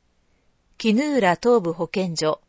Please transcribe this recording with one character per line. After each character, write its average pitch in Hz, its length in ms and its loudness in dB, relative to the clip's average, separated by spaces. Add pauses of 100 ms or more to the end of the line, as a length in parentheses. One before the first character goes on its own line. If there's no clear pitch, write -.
(800)
絹 254 360 0
浦 190 220 2
東 240 260 2
部 165 120 -4
保 165 120 -6
健 185 300 -6
所 156 320 -2